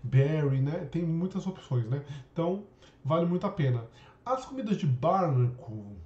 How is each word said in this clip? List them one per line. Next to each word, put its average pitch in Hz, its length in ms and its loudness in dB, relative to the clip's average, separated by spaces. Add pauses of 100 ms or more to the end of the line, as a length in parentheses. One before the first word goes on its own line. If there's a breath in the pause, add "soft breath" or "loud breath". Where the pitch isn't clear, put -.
berry, 139 600 4
né? 151 300 -2
Tem 170 120 -2
muitas 180 440 -2
opções, 120 420 -4
né? 143 140 -2 (280 loud breath)
Então, 190 320 -2 (400 loud breath)
vale 165 220 2
muito 175 200 0
a 196 40 0
pena. 131 340 0 (420 loud breath)
As 262 200 -2
comidas 226 320 -2
de - 80 -2
barco 123 1200 0